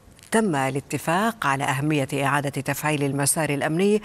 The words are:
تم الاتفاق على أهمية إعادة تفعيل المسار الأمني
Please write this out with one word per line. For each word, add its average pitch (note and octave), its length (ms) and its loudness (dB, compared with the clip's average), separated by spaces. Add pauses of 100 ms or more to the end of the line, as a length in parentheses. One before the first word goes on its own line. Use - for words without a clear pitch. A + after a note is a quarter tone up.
(320)
تم G#3+ 240 2
الاتفاق D3 920 -2
على C3+ 160 0
أهمية C#3 500 0
إعادة C#3 360 0
تفعيل C#3+ 540 -2
المسار C#3 460 0
الأمني E3+ 560 2